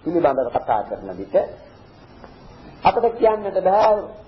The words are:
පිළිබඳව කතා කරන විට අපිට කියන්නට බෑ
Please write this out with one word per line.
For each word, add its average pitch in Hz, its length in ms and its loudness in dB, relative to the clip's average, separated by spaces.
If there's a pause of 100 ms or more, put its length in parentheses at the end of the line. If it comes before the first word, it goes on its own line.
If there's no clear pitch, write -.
පිළිබඳව 143 500 0
කතා 110 320 -2
කරන 95 300 -10
විට 92 240 -6 (1400)
අපිට 226 340 0
කියන්නට 208 460 0
බෑ 208 360 4 (320)